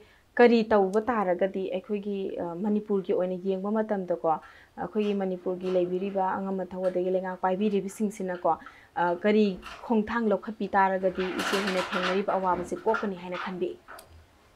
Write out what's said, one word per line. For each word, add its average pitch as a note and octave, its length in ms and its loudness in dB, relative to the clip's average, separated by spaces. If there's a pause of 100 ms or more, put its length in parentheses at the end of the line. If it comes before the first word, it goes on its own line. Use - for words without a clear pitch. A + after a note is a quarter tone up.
(340)
ꯀꯔꯤ A#3 300 8
ꯇꯧꯕ G#3 360 4
ꯇꯥꯔꯒꯗꯤ F#3+ 720 0
ꯑꯩꯈꯣꯏꯒꯤ, G3 680 -6
ꯑ, F3 140 -6
ꯃꯅꯤꯄꯨꯔꯒꯤ G#3 580 -2
ꯑꯣꯏꯅ F#3 320 0
ꯌꯦꯡꯕ F#3+ 260 -2
ꯃꯇꯝꯗꯀꯣ, G3 580 -2 (480)
ꯑꯩꯈꯣꯏꯒꯤ G#3 380 -2
ꯃꯅꯤꯄꯨꯔꯒꯤ F#3 560 -2
ꯂꯩꯕꯤꯔꯤꯕ F#3 600 0
ꯑꯉꯝ F#3+ 280 -4
ꯑꯊꯧ F#3 260 -4
ꯑꯗꯒꯤ F#3 240 0
ꯂꯩꯉꯥꯛ F#3 300 -2
ꯄꯥꯏꯕꯤꯔꯤꯕꯁꯤꯡꯁꯤꯅꯀꯣ, F#3+ 1160 0 (400)
ꯑ, F3 200 2
ꯀꯔꯤ G#3 420 4 (260)
ꯈꯣꯡꯊꯥꯡ A3+ 440 0
ꯂꯧꯈꯠꯄꯤ G3+ 420 -2
ꯇꯥꯔꯒꯗꯤ F#3+ 520 2
ꯏꯆꯦ F#3 380 -2
ꯍꯣꯏꯅ F#3 300 0
ꯊꯦꯡꯅꯔꯤꯕ F#3 420 0
ꯑꯋꯥꯕꯁꯦ F3+ 440 0
ꯀꯣꯛꯀꯅꯤ G#3 400 -2
ꯍꯥꯏꯅ F3+ 200 -10
ꯈꯟꯕꯤ? F3+ 400 -4 (800)